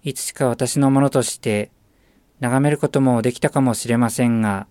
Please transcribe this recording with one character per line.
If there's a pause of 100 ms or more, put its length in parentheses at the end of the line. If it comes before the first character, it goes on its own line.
い
つ
し
か
私
の
も
の
と
し
て、 (680)
眺
め
る
こ
と
も
で
き
た
か
も
し
れ
ま
せ
ん
が